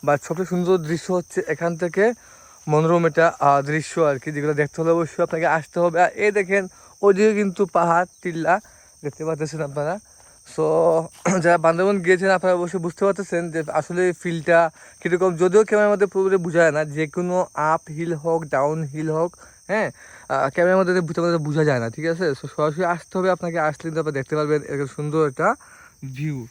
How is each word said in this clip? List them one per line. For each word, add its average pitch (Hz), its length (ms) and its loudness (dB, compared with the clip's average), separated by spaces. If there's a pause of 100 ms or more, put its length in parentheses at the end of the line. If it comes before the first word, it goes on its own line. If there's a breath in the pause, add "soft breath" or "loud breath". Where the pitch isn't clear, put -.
বা 147 140 2
সবচেয়ে 175 280 -6
সুন্দর 180 320 0
দৃশ্য 165 360 -4
হচ্ছে 180 340 -4
এখান 170 300 -4
থেকে 190 360 0 (540 loud breath)
মনোরম 165 380 2
একটা, 160 340 2
আহ, 143 220 4
দৃশ্য 151 400 -4
আর 143 180 2
কি, 156 120 -10
যেগুলো 147 220 -2
দেখতে 151 280 -4
হলে 165 100 2
অবশ্যই 170 320 0
আপনাকে 165 240 -2
আসতে 160 320 -2
হবে। 170 220 2
আর 175 140 4
এই 208 160 0
দেখেন 196 360 -2 (340 loud breath)
ওইদিকে 202 320 4
কিন্তু 202 320 0
পাহাড় 175 400 2 (160)
টিল্লা 165 380 -2 (440 soft breath)
দেখতে 151 220 -10
পাচ্ছেন 156 360 -6
আপনারা। 147 380 -6 (560 soft breath)
So 156 80 0 (600)
<clears throat> 180 180 2
যারা 170 140 4
বান্দরবন 175 420 2
গিয়েছেন, 185 300 2
আপনারা 185 260 2
অবশ্যই 175 240 -4
বুঝতে 170 260 -4
পারতেছেন 180 460 -2
যে 160 120 -4 (100)
আসলে 170 320 -2
এই 180 60 2
ফিলটা 165 580 0 (320 loud breath)
কীরকম। 175 360 0
যদিও 185 260 4
ক্যামেরার 208 280 4
মধ্যে 202 140 2
পুরোপুরি 190 320 0
বোঝা 170 220 0
যায় 165 120 6
না, 151 140 0
যে 151 220 -4
কোনো 180 460 -2
আপ 156 360 0
হিল 165 240 -6
হোক, 165 320 -2
ডাউন 147 380 0
হিল 151 260 -6
হোক, 160 280 -2 (300 loud breath)
হ্যাঁ, 190 240 -2 (380 loud breath)
আহ, 135 200 0
ক্যামেরার 180 280 2
মধ্যে 180 240 2
বুঝতে 170 200 -4
পারলে 170 160 2
বোঝা 151 260 0
যায় 139 160 2
না, 113 100 -4
ঠিক 156 160 0
আছে? 165 260 0
So 139 240 -8
সরাসরি 156 300 0
আসতে 175 320 -4
হবে 185 120 2
আপনাকে, 170 300 -2
আসলে 151 240 -2
কিন্তু 160 160 -4
আপনি 156 120 -2
দেখতে 143 240 -4
পারবেন 151 280 0
এরকম 143 220 -6
সুন্দর 151 420 -2
একটা 165 280 -2 (500 loud breath)
ভিউ। 135 460 -6